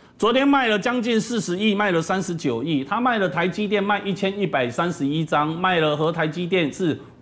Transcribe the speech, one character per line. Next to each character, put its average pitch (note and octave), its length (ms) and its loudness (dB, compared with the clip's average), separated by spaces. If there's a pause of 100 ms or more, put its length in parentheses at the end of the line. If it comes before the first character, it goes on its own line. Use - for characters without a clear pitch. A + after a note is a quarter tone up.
(180)
昨 A3 140 2
天 C4 160 2
卖 C#4 180 4
了 G#3+ 120 2
将 A#3+ 220 0
近 A3+ 200 0
四 A3+ 200 -2
十 F3 180 -2
亿， G#3+ 160 2
卖 G3+ 160 2
了 E3 100 2
三 F#3 200 -2
十 F3 140 -4
九 B2 300 -2
亿， D3+ 180 0
他 G3+ 180 -2
卖 B3 180 2
了 F#3+ 100 2
台 E3+ 180 0
积 G3+ 220 -2
电 G3 160 0
卖 G3+ 160 0
一 G3 140 -4
千 G3 240 -2
一 G3 80 0
百 C3 220 0
三 F3 220 -2
十 C#3+ 160 -4
一 D#3 180 0
张， D3+ 300 0
卖 F3+ 240 0
了 D3+ 160 2
和 D#3 160 0
台 E3 160 -2
积 E3 200 -4
电 E3+ 260 0
是 D3+ 260 -2 (240)